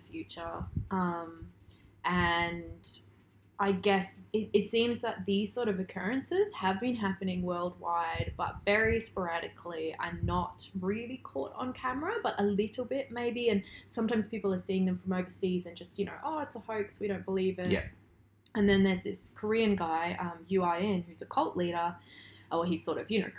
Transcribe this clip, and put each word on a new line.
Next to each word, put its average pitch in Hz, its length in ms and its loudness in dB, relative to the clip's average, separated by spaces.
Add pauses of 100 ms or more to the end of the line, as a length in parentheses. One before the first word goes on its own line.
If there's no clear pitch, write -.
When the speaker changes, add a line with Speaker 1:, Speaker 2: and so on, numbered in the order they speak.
(100)
Speaker 1:
future. 165 540 -8 (280)
Um, 170 560 -2 (560)
and 170 840 0 (720)
I 202 140 4
guess 190 420 4 (180)
it, 214 200 0
it 202 160 6
seems 233 340 4
that 214 240 -4
these 202 260 2
sort 240 160 0
of 185 120 0
occurrences 262 760 0
have 196 260 0
been 247 160 0
happening 190 460 0
worldwide, 170 960 -2
but - 280 -2
very 220 360 4
sporadically 170 1000 -4
and 170 240 -4
not 175 420 0 (140)
really 226 420 -2
caught - 320 -6
on 254 180 -6
camera, 269 400 -4 (100)
but - 160 0
a 202 60 4
little 208 400 0
bit 269 260 -4
maybe. 240 400 0
And 202 120 4 (260)
sometimes 226 400 0
people 202 260 0
are 180 40 -2
seeing 185 280 2
them 180 120 2
from 185 140 -4
overseas 180 540 0
and 170 100 -14
just, - 220 -14
you 196 80 0
know, - 80 -8 (100)
"Oh, 311 160 -2
it's 277 160 -6
a 214 40 -8
hoax, 208 400 -4
we 208 80 -2
don't 185 160 -4
believe 185 340 2
it." 180 120 0
Speaker 2:
Yeah. - 140 2 (720)
Speaker 1:
And 202 140 6
then 196 140 8
there's 185 220 4
this - 300 -8
Korean 214 420 4
guy, 170 420 0
um, 170 300 -6
Yu 185 140 4
I-in, 180 400 2
who's - 200 -10
a - 40 -12
cult - 300 0
leader, 175 380 0 (560)
or 170 160 2
he's 165 180 0
sort 156 140 0
of, - 100 -6
you 214 120 2
know, - 80 -2 (100)